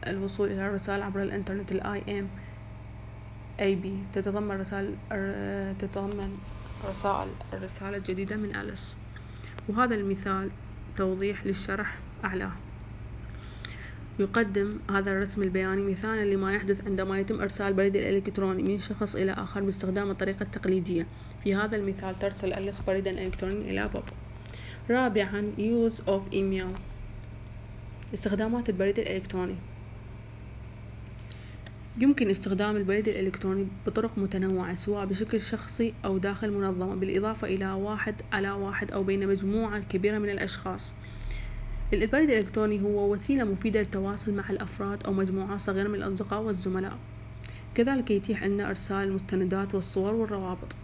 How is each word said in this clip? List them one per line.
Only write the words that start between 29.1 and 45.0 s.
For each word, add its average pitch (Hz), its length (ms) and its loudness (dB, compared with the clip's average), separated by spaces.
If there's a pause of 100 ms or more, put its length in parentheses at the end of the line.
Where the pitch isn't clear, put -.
يمكن 262 300 8
استخدام 196 460 4
البريد 202 320 4
الإلكتروني 190 600 2 (200)
بطرق 226 300 0
متنوعة، 190 560 2
سواء 202 320 0
بشكل 202 360 2
شخصي - 520 -2 (120)
أو 196 120 2
داخل 196 340 0
منظمة، 190 440 2
بالإضافة 196 520 0
إلى 190 240 2
واحد 208 440 0 (160)
على 196 180 2
واحد 202 420 -2
أو 196 120 2
بين 196 240 2
مجموعة 202 520 2
كبيرة 202 380 2
من 208 120 2
الأشخاص. 190 640 -4 (1000)
البريد 220 360 6
الإلكتروني 214 520 4
هو 202 320 4
وسيلة 254 300 4
مفيدة 208 360 4
للتواصل 202 540 0
مع 196 160 -2
الأفراد 202 540 -2